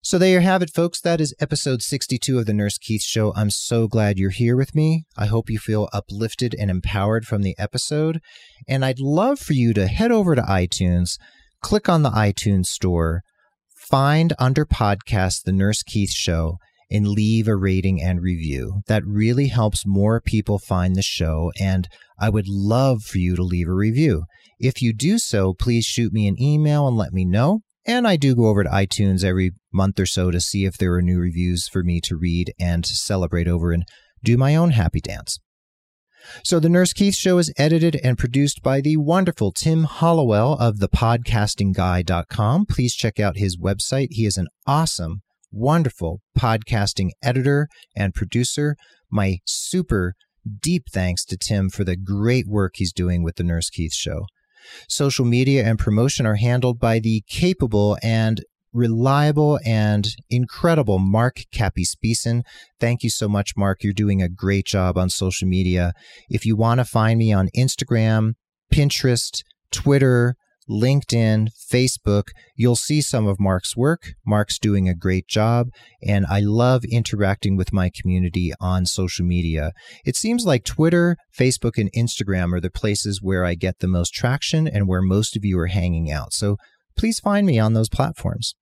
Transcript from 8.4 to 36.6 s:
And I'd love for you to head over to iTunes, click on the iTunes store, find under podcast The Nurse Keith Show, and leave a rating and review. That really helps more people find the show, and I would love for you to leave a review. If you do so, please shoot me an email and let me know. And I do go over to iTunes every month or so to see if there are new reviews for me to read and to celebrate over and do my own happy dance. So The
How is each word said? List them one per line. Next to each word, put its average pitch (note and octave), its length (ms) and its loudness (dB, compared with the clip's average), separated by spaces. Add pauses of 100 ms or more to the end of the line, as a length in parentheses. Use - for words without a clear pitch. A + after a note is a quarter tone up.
And C3+ 180 0
I'd C3 140 -2
love F#3 400 0
for - 140 -4
you A#2+ 200 4
to G2 140 2
head A3+ 240 0
over F#3 240 4
to A2+ 80 0
iTunes, F2+ 760 0 (420)
click - 300 0
on D#3+ 140 4
the G#2+ 80 2
iTunes G2+ 560 2
store, E2+ 560 0 (500)
find D3+ 640 2
under C3 260 2
podcast G2+ 760 0
The F#2 100 -4
Nurse G2 300 2
Keith G2+ 300 -2
Show, E2 460 -2 (340)
and G#2 160 0
leave G#2+ 400 2
a G#2+ 80 2
rating F#2+ 440 0
and F2 220 -2
review. E2 640 -4
That A2 220 0
really A2+ 400 0
helps A2+ 400 0
more G2+ 340 2
people G#2 380 -2
find F#2 360 0
the G2 60 0
show, D#2+ 580 -2
and F#2+ 280 0 (320)
I A2 100 0
would G#2 180 0
love A2 540 0
for - 160 -8
you F2+ 180 0
to F2+ 80 0
leave F2 240 -2
a F#2 60 -2
review. G#2+ 520 0 (340)
If C3 240 -2
you A2+ 100 0
do D#3 240 0
so, F#2+ 380 0
please A#2 300 0
shoot A2+ 280 -2
me G#2+ 140 2
an G2 120 0
email D3 480 2
and B2 80 0
let F2+ 160 -2
me F#2 140 0
know. C3 360 2 (260)
And A#3+ 200 0
I F#3+ 80 4
do C#3 180 2
go A#2 140 4
over G#2 160 4
to - 80 0
iTunes G2 520 2
every F#2 280 2 (200)
month F#2+ 280 0
or F#2 80 0
so F2+ 240 0
to F2 100 0
see G2 240 -2
if F#2+ 100 -2
there F2+ 200 0
are F2 80 2
new F2+ 160 2
reviews F2 480 -2
for F#2 160 -4
me F2 180 0
to F2 160 -6
read E2+ 420 -2
and E2+ 240 0
to - 120 -6
celebrate F2 520 -2
over F2 240 0
and E2+ 120 0 (400)
do A#2 140 2
my C3+ 180 2
own E3+ 160 4
happy F2+ 280 2
dance. - 380 -10 (1040)
So E3+ 160 2
The D#3+ 80 4